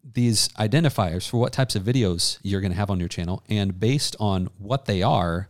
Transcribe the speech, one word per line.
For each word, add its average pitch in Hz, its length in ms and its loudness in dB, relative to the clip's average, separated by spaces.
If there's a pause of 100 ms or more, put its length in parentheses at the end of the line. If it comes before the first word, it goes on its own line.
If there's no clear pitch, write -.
these 120 460 2
identifiers 107 760 0
for 120 100 -2
what 117 140 2
types - 240 0
of 101 60 -2
videos 101 600 0
you're 98 180 -2
gonna 95 140 -2
have 101 160 -2
on 92 100 0
your 85 80 -2
channel. 87 400 -6
And 98 320 0
based 131 400 0
on 95 380 0
what 107 260 -4
they 95 180 0
are 95 480 0